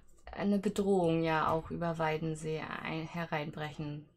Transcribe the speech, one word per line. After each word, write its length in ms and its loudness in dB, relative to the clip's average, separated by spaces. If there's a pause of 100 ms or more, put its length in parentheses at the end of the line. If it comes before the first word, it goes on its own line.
(320)
eine 280 2
Bedrohung 640 4
ja 280 2
auch 200 0
über 260 -2
Weidensee 640 0
ein-, 480 -6
hereinbrechen 1080 -6